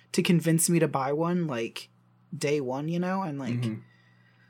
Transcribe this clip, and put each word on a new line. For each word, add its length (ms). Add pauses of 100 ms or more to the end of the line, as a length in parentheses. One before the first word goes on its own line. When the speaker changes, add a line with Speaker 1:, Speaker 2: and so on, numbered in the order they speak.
(120)
Speaker 1:
to 100
convince 480
me 100
to 80
buy 240
one, 340
like, 420 (480)
day 240
one, 280
you 100
know, 240
and, 160
like, 220
Speaker 2:
Mm-hmm. 140 (760)